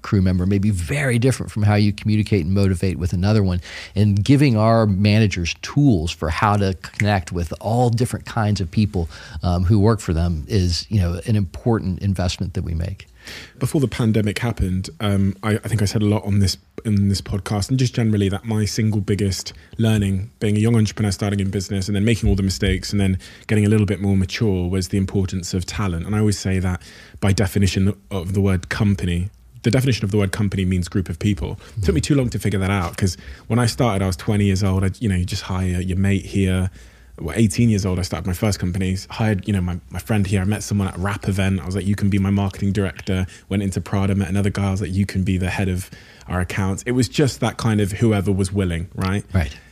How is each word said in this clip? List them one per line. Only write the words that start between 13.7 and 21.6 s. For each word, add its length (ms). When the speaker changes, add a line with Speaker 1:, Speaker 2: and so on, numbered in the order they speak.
Speaker 2:
the 80
pandemic 500
happened, 500
um, 420
I, 120
I 120
think 140
I 40
said 160
a 40
lot 180
on 160
this, 160
in 240
this 100
podcast, 500
and 80
just 160
generally 360
that 160
my 180
single 380
biggest 500
learning, 640
being 160
a 60
young 160
entrepreneur 340
starting 300
in 100
business 380